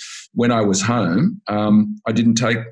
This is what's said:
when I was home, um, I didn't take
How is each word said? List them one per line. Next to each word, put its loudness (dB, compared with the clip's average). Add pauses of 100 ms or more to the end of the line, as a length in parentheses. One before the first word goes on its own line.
(320)
when 0
I 2
was 0
home, 0
um, 2
I 0
didn't 2
take 0 (140)